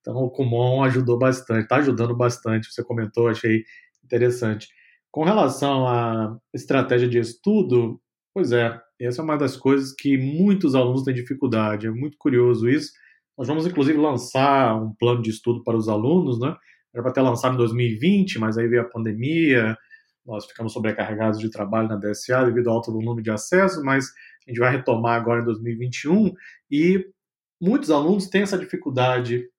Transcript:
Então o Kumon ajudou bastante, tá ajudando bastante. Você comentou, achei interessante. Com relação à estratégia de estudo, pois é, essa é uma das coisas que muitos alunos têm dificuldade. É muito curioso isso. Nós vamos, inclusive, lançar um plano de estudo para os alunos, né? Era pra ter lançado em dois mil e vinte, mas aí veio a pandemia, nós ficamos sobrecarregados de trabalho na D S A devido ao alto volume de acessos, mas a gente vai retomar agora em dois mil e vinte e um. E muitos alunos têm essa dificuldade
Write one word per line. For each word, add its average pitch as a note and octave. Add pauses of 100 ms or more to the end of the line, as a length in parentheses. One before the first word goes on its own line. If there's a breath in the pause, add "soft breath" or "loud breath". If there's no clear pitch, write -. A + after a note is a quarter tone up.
Então A#2
o B2+
Kumon B2
ajudou B2
bastante, A#2+
tá B2+
ajudando A#2+
bastante. A#2
Você A#2+
comentou, A#2
achei A2 (400 loud breath)
interessante. A#2+ (420 soft breath)
Com D3
relação C#3+
à A#2 (200)
estratégia B2+
de A#2+
estudo, B2 (320)
pois D#3+
é, A#2 (180)
essa A#2+
é D#3+
uma D#3
das C#3
coisas C3+
que C#3
muitos D#3+
alunos C3
têm C3
dificuldade. A2+
É A2
muito C3
curioso B2
isso. D3 (460 soft breath)
Nós B2+
vamos, D#3
inclusive, D3+
lançar C3+
um A2
plano A#2+
de A2
estudo A#2
para A2+
os A2
alunos, B2
né? D3 (380 soft breath)
Era A#2+
pra B2+
ter C3+
lançado C3
em B2
dois A#2
mil B2
e A2+
vinte, F3+
mas A2
aí A#2
veio A#2+
a -
pandemia, A#2 (480 soft breath)
nós G#2+
ficamos A2+
sobrecarregados G#2+
de A2
trabalho A2
na G#2+
D G2+
S G#2
A B2+
devido A#2+
ao A2+
alto A#2
volume A2+
de A2+
acessos, F3
mas C3+ (400 loud breath)
a -
gente A#2
vai B2
retomar A#2
agora A#2
em A#2
dois A2+
mil A#2
e A2+
vinte B2
e C#3
um. F#3 (380 loud breath)
E F3 (540)
muitos F#3+
alunos D#3+
têm G3
essa G3+
dificuldade B2 (140)